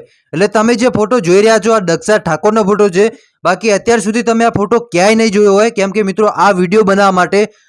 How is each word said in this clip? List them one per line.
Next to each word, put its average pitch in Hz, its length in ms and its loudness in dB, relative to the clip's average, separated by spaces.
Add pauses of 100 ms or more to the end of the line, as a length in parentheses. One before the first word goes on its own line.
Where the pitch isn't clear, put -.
(340)
એટલે 180 140 0
તમે 226 280 0
જે 240 140 0
ફોટો 214 300 -2
જોઈ 180 220 2
રહ્યા 220 160 2
છો 220 160 0
આ 220 60 2
દક્ષા 175 380 -2
ઠાકોરનો 208 460 -2
ફોટો 202 260 0
છે, 190 160 0 (380)
બાકી 190 280 -2
અત્યાર 214 280 0
સુધી 214 220 -4
તમે 233 240 0
આ 233 40 2
ફોટો 202 300 -2
ક્યાંય 196 360 0
નહીં 226 160 0
જોયો 202 220 2
હોય, 214 160 2
કેમ 196 220 -4
કે 208 120 -4
મિત્રો 196 240 -2
આ 180 240 0
વીડિયો 180 320 0
બનાવવા 196 280 2
માટે 185 360 0 (220)